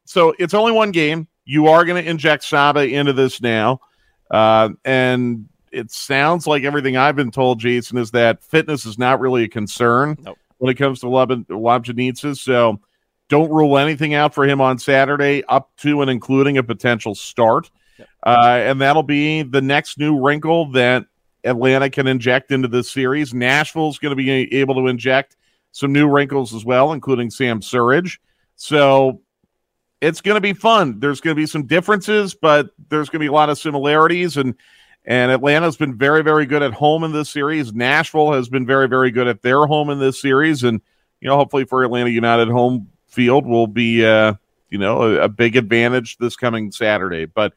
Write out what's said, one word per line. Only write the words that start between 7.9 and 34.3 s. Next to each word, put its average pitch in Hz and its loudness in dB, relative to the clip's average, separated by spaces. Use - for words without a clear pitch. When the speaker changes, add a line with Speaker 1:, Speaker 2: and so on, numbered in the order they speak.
Speaker 1:
is 113 -4
that 117 2
fitness 156 -2
is 107 -12
not 127 0
really 127 0
a 110 -4
concern 120 -2
Speaker 2:
Nope. - -18
Speaker 1:
when 127 -2
it 127 0
comes 135 -2
to 123 -10
Lab-, 123 0
Lobjanitsa. 123 -2
So 117 0
don't 151 2
rule 151 4
anything 151 0
out 147 2
for 143 0
him 139 2
on 131 2
Saturday, 143 0
up - 0
to 147 0
and 135 0
including 135 0
a 127 2
potential 113 -2
start. 120 0
Speaker 2:
Yep. - -20
Speaker 1:
Uh, 120 6
and 135 -2
that'll 147 2
be 147 -2
the 135 -2
next 139 -2
new 147 0
wrinkle 151 0
that 123 0
Atlanta 131 0
can 135 -2
inject 127 0
into 131 -2
this 120 -4
series. 135 -4
Nashville's 143 -2
gonna 147 -4
be 131 -2
able 135 0
to 131 0
inject 131 -2
some 143 -4
new 147 4
wrinkles 139 0
as 110 -12
well, 127 2
including 120 -4
Sam 117 -4
Surridge. 127 -2
So 135 2
it's 160 -2
gonna 208 0
be 202 -2
fun. 180 0
There's 139 -2
gonna 160 -2
be 156 -2
some 147 -6
differences, 196 0
but 147 2
there's 151 -4
gonna 165 -8
be 151 -4
a 135 -6
lot 151 4
of 143 -2
similarities. 156 0